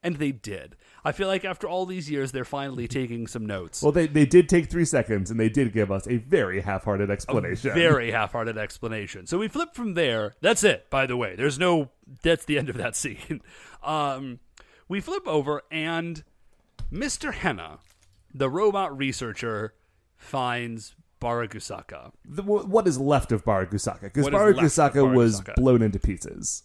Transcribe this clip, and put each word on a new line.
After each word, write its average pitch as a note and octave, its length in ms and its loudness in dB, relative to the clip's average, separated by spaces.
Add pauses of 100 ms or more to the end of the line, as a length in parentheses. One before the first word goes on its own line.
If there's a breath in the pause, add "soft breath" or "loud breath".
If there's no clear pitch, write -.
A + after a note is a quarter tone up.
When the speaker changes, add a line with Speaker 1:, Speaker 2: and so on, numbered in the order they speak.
Speaker 1:
And F3 140 -2
they C#3+ 160 -2
did. G2+ 440 -12 (300 soft breath)
I D3+ 60 0
feel F#3+ 160 -4
like F#3+ 180 -2
after F#3+ 220 -6
all F#3 180 -2
these F3+ 240 -8
years, C#3 220 -2
they're B2+ 140 -4
finally C3+ 420 -6
taking A#2 400 -6
some A2+ 180 -8
notes. F#2+ 380 -6
Speaker 2:
Well, D3 80 6
they, E3 160 2
they D3 180 6
did F3 240 8
take E3+ 220 2
three E3+ 140 2
seconds, G#2+ 440 0
and A2+ 100 -2
they A2+ 100 4
did A#2 240 0
give G#2 180 0
us F#2+ 160 -4
a A#2+ 100 0
very A2 440 0
half-hearted G2 500 -2
explanation. G2+ 580 -2
Speaker 1:
A G#2 60 -4
very D3+ 340 4
half-hearted A2+ 480 -4
explanation. G#2 680 -10
So E3 100 -2
we G#3+ 100 -2
flip E4 280 -6
from A3+ 180 -6
there. A#2 480 0
That's G#3+ 220 2
it, E3 260 2
by C3+ 160 0
the B2 120 -2
way. G2+ 180 -4
There's C3+ 240 -2
no, E3 320 2 (320)
that's D#3+ 220 2
the D3 120 0
end B2+ 120 -2
of B2 80 -6
that A2 180 -4
<laughs> - 80 -4
scene. - 380 -8 (420 loud breath)
Um, C#3 560 -4 (480 soft breath)
we G3 140 -4
flip F#4 260 -8
over, D3 420 0
and E3 540 -6 (680)
Mister B3+ 440 -6
Henna, E2+ 440 -6 (560)
the C3+ 160 0
robot F#3+ 480 0
researcher, A#2 800 -6 (400)
finds A#2+ 800 -6 (260)
Baragusaka. A2 880 -6 (140)
Speaker 2:
The, D#3 160 -8
wh-, G3+ 260 0
what G3 200 4
is C#3+ 100 2
left C#3 340 2
of A2 140 0
Baragusaka? G2 680 -2
'Cause D3 100 2
Speaker 1:
What C#3+ 100 2
is G3 60 6 (380)
left D3 200 4
of C#3 60 8
Speaker 2:
Baragusaka C3 120 6
was A2 260 6
Speaker 1:
Baragusaka. - 140 -8
Speaker 2:
blown B2 280 6
into G2 160 2
pieces. - 640 -4